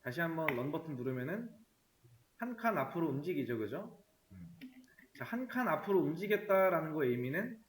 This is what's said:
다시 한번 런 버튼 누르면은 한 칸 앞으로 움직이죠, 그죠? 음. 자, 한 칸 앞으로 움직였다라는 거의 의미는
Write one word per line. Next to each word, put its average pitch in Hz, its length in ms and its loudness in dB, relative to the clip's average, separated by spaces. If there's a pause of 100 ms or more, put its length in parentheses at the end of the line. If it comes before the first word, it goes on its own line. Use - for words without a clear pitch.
다시 131 180 -4
한번 165 280 0
런 135 240 -2
버튼 160 240 -4
누르면은 131 520 -4 (920)
한 233 180 -6
칸 220 220 0
앞으로 160 300 0
움직이죠, 135 500 -2
그죠? 127 440 -6 (280)
음. 92 280 -16 (600)
자, - 60 -4
한 247 240 -4
칸 247 200 0
앞으로 202 320 4
움직였다라는 185 920 4
거의 139 160 2
의미는 147 580 -2